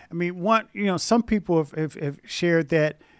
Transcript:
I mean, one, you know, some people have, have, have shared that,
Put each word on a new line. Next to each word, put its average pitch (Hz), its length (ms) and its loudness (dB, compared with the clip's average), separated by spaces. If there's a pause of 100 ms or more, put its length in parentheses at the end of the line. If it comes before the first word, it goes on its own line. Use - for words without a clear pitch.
(100)
I - 40 -10
mean, 175 260 -4
one, 220 320 0
you 202 140 -4
know, 190 100 0
some 226 260 2
people 190 360 0
have, 147 140 -2
have, 156 240 -6
have 143 280 -6
shared 165 460 0
that, 151 320 0 (180)